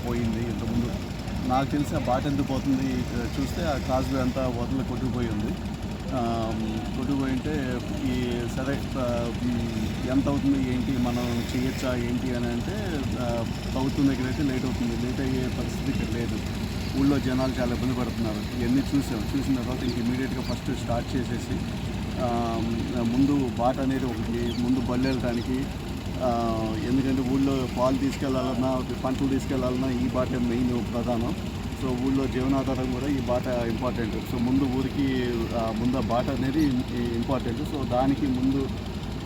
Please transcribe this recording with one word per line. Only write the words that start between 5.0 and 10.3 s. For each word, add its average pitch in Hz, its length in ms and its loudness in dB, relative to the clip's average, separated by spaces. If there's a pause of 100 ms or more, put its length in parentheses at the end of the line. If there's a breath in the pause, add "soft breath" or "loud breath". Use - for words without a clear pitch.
ఉంది. 104 260 -2 (580)
ఆ, 127 100 0 (720)
కొట్టుకుపోయి 135 360 0
ఉంటే 131 460 -2 (260)
ఈ 123 260 0 (260)
సరే, 139 240 0 (160)
ఆ, 120 360 0 (800)
ఎంత - 180 2
అవుతుంది, 139 300 2 (160)